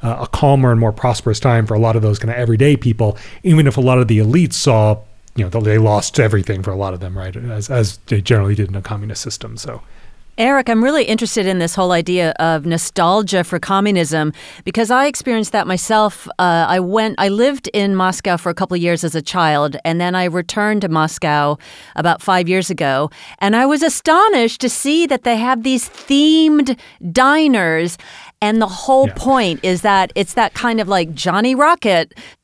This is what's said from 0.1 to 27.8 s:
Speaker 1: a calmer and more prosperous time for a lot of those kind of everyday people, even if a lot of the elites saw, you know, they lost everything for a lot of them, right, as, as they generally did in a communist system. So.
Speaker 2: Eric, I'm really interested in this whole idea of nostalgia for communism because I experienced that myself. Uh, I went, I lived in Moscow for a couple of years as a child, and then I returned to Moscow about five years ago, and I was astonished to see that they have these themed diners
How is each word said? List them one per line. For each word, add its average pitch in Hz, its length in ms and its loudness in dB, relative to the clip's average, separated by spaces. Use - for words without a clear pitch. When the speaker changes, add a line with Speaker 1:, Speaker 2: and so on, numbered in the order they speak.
Speaker 1:
a 120 60 -8
calmer 135 440 4
and 113 80 4
more 110 140 2
prosperous 113 480 -2
time 117 260 2
for 113 60 -2
a 107 60 2
lot 113 180 2
of 107 40 2
those 104 160 2
kind 117 140 -4
of 120 60 -6
everyday 123 400 4
people, 110 400 0
even 156 240 4
if 131 80 2
a 135 60 0
lot 127 160 4
of 123 100 4
the 107 120 4
elites 127 340 2
saw, 107 440 2
you 113 80 -2
know, 90 60 -4
they 107 280 0
lost 104 400 2
everything 101 460 0
for 98 80 -4
a 95 60 -8
lot 95 160 -4
of 90 80 -10
them, 95 160 -8
right, 95 180 -8
as, 113 340 -8
as 120 360 0
they 107 160 0
generally 101 340 2
did 101 140 -2
in 95 60 -8
a 95 60 -6
communist 107 400 -10
system. 110 360 -12
So. 113 240 -12
Speaker 2:
Eric, 254 300 2
I'm 226 160 2
really 277 220 2
interested 220 400 -2
in 185 140 0
this 170 160 -2
whole 180 180 0
idea 175 460 0
of 160 260 -2
nostalgia 175 800 0
for 180 120 -6
communism 170 760 0
because 220 260 -2
I 262 140 2
experienced 233 480 -4
that 180 120 -2
myself. 208 600 -2
Uh, 165 280 2
I 180 140 0
went, 214 360 -2
I 196 120 0
lived 247 400 0
in 196 260 0
Moscow 185 400 -2
for 170 140 -4
a 170 40 -4
couple 185 220 -4
of 175 60 -2
years 170 240 0
as 156 100 -4
a 160 60 -2
child, 151 640 0
and 165 160 -2
then 180 120 -2
I 185 120 0
returned 190 560 -2
to 190 80 -4
Moscow 151 640 0
about 165 260 0
five 180 280 0
years 185 200 -2
ago, 147 400 -2
and 202 160 2
I 254 100 4
was 285 160 0
astonished 320 800 2
to 254 80 -2
see 302 400 0
that 269 160 -2
they 233 140 0
have 233 260 -2
these 262 240 -2
themed 294 880 2
diners 233 840 2